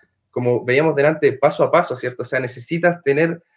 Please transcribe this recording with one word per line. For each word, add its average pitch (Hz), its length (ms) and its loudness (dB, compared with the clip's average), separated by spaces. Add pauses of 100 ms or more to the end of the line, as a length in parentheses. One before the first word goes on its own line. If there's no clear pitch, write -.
(300)
como 123 340 -2
veíamos 143 300 2
delante, 143 380 2
paso 156 320 0
a 127 80 0
paso, 151 240 2
¿cierto? 127 260 -8
O 120 40 -12
sea, 131 140 -4
necesitas 170 640 -4
tener 165 400 0 (140)